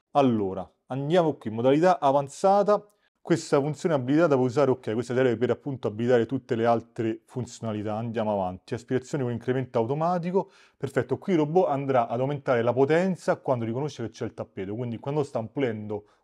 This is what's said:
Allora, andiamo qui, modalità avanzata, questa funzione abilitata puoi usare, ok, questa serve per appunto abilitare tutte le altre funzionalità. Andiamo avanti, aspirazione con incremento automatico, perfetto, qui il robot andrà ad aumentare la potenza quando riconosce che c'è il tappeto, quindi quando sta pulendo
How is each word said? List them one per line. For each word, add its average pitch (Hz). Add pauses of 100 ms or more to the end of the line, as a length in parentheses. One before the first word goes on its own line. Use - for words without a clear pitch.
(120)
Allora, 104 (180)
andiamo 147
qui, -
modalità 139
avanzata, 190 (360)
questa 160
funzione 151
abilitata 139
puoi 127
usare, 131
ok, 120
questa 120
serve 123
per 120
appunto 123
abilitare 117
tutte 131
le 113
altre 117
funzionalità. 107
Andiamo 110
avanti, 92
aspirazione 127
con 120
incremento 127
automatico, 170 (240)
perfetto, 127
qui -
il 165
robot 160
andrà 135
ad 120
aumentare 135
la 120
potenza 165
quando 120
riconosce 123
che 107
c'è 117
il 104
tappeto, 104
quindi 117
quando 143
sta 127
pulendo 107 (160)